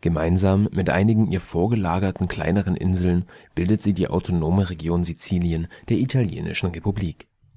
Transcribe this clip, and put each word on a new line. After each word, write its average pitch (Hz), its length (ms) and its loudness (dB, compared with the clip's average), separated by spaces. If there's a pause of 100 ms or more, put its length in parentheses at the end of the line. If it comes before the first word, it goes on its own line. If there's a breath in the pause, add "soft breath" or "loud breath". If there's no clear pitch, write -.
Gemeinsam 90 720 2
mit 90 160 0
einigen 107 420 4
ihr 95 80 0
vorgelagerten 92 880 -2
kleineren 87 480 0
Inseln 90 480 0 (320 loud breath)
bildet 92 260 0
sie 104 120 0
die 87 160 -2
autonome 87 600 0
Region 85 360 -2
Sizilien 82 640 -2 (180 loud breath)
der 117 100 2
italienischen 92 720 -2
Republik. 87 580 -6 (280)